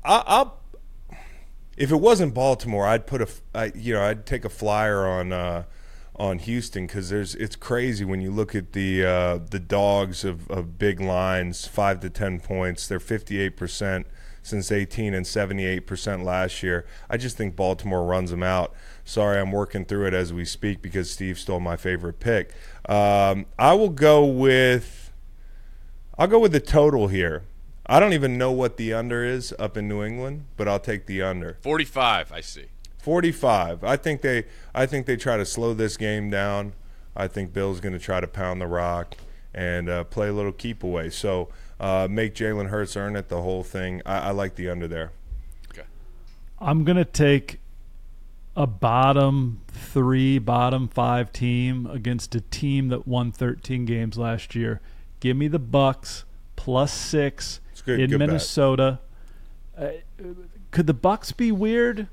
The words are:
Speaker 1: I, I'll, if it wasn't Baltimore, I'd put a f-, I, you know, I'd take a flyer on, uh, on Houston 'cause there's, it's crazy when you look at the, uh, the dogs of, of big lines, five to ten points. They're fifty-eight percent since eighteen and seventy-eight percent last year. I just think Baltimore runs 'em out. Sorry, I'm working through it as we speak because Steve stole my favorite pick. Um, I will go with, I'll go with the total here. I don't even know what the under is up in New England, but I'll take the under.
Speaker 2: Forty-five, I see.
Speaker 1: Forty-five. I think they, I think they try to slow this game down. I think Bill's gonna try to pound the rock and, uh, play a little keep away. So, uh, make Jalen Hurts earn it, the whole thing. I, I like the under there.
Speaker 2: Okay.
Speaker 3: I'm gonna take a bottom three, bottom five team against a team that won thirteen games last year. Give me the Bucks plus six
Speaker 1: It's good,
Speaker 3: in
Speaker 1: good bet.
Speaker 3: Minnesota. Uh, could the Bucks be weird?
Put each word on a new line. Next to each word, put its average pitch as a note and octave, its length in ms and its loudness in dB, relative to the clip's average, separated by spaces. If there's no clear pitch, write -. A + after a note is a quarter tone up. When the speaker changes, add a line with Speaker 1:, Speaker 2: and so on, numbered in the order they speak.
Speaker 1:
I, G#3 220 6
I'll, C4 340 4
if C3+ 140 0
it D#3 60 6
wasn't F#3 360 6
Baltimore, A#2 540 2
I'd A2+ 180 4
put C3 160 -4
a G#2+ 40 2
f-, - 160 -14
I, A2 220 -2
you A2+ 180 -4
know, G#2 100 2
I'd G#2+ 220 0
take B2 180 -2
a G#2+ 60 -4
flyer G#2 560 2
on, F#2 260 0
uh, F2 320 -2
on F#2+ 240 -2
Houston G#2+ 480 -4
'cause F#2 220 -6
there's, G2+ 260 -2
it's - 200 -6
crazy A#2+ 480 -2
when F#2+ 180 0
you F#2+ 100 -2
look G#2+ 240 -2
at F#2+ 180 -4
the, F#2+ 320 2
uh, F2+ 320 4
the E2+ 220 -6
dogs G2+ 680 2
of, E2+ 240 -4
of E2+ 300 -4
big G2+ 200 2
lines, F#2 680 0
five G2 320 2
to F2+ 100 -6
ten F2+ 300 -4
points. F#2 480 -4
They're F#2 120 -4
fifty-eight G2 560 -2
percent F#2 520 -4
since G2+ 300 -4
eighteen G2+ 420 0
and F#2 140 -2
seventy-eight F#2+ 580 -2
percent F#2+ 380 -4
last F#2 400 0
year. F2 240 0
I A#2 100 -2
just B2 200 -6
think G2 180 -4
Baltimore F#2 480 0
runs F2+ 300 0
'em F2 80 -2
out. F#2 320 2
Sorry, G#2 340 2
I'm F#2+ 120 0
working G2+ 340 -2
through G2+ 220 0
it F2+ 80 2
as F2 180 0
we F2 100 -4
speak G2+ 380 -4
because F2+ 300 -4
Steve F#2 260 -4
stole F#2 220 -4
my F2 180 -2
favorite F2 420 -4
pick. A2 320 0
Um, G2+ 560 6
I C#3+ 160 8
will G#3 140 4
go D3+ 360 8
with, C3 840 4
I'll F3 100 6
go A3+ 120 8
with G#3+ 120 8
the D3 80 6
total C#3+ 500 6
here. F2 340 0
I C3+ 140 8
don't G3+ 140 8
even C3+ 260 2
know B2+ 120 2
what B2+ 260 0
the A2+ 140 -2
under A#2+ 320 -2
is B2 360 -4
up G#2 180 -4
in G#2 100 -4
New G#2 160 -2
England, C3 420 -6
but G#2 100 0
I'll G2+ 120 2
take G#2+ 260 -6
the F#2+ 160 -4
under. F2+ 400 -4
Speaker 2:
Forty-five, C3 680 2
I D#2+ 100 -12
see. C#2+ 240 -14
Speaker 1:
Forty-five. C3 880 2
I C3 100 2
think C#3+ 260 -4
they, B2 240 0
I C3 100 2
think C3+ 200 -4
they B2+ 100 2
try A#2 220 0
to G2 80 0
slow A#2 280 -2
this A2 220 0
game G#2 340 -2
down. G2+ 440 -2
I G2 140 -2
think F#2 240 -6
Bill's G2 260 -2
gonna F2+ 200 -6
try F#2 200 -2
to F2 80 -2
pound F#2 320 -4
the F2 80 -4
rock F2 480 -2
and, F2 360 -2
uh, F2 140 -2
play G#2 240 -2
a G#2 60 0
little G2+ 180 -2
keep A#2 320 -8
away. E2+ 260 -2
So, F2+ 380 -2
uh, F#2+ 320 2
make G#2+ 240 -2
Jalen G#2+ 320 -2
Hurts G#2 300 -2
earn G2+ 180 -4
it, G2 140 -6
the F2 120 -2
whole F#2 220 -2
thing. F#2 420 -6
I, F#2+ 120 -2
I E2 140 -2
like G2 240 -2
the F2+ 140 -6
under F2 200 -4
there. E2 240 -6
Speaker 2:
Okay. - 160 -16
Speaker 3:
I'm D#3+ 240 2
gonna F3+ 220 6
take - 560 4
a C#3+ 100 4
bottom C3 1000 4
three, C3 720 4
bottom B2 500 2
five A#2+ 420 2
team B2 540 0
against A#2+ 500 -4
a A2+ 60 0
team C#3 480 0
that B2 180 -2
won B2 240 0
thirteen B2 540 -2
games A2+ 320 -2
last A2+ 380 -4
year. A2+ 260 -2
Give B2+ 160 2
me D3 100 2
the D3+ 120 2
Bucks C3+ 640 2
plus C3+ 340 2
six - 680 -2
Speaker 1:
It's - 100 -16
good, B2+ 200 0
Speaker 3:
in C3 80 4
Speaker 1:
good C#3+ 100 4
bet. D3 80 4
Speaker 3:
Minnesota. C3+ 720 4
Uh, D3 120 -4
could E3 160 4
the D#3 60 4
Bucks F#3 380 2
be A#3 220 0
weird? G#3+ 600 2